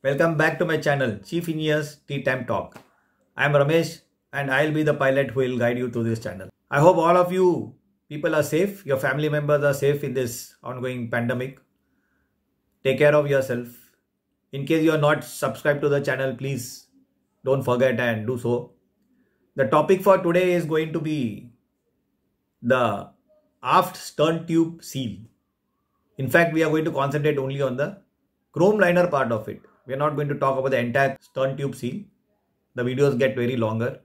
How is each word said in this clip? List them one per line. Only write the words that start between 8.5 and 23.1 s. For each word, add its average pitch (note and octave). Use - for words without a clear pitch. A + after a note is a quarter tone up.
your C3+
family C#3+
members D3
are C#3+
safe C#3+
in B2+
this B2
ongoing B2+
pandemic. B2
Take C3+
care D3
of D3
yourself. B2+
In C#3
case D#3+
you D#3+
are D3
not D3
subscribed C#3+
to D3
the C#3+
channel, C3+
please B2+
don't C3
forget B2
and A2
do B2+
so. A#2
The C3+
topic F#3+
for F#3+
today F3+
is E3+
going D#3
to E3
be C3+
the A#2+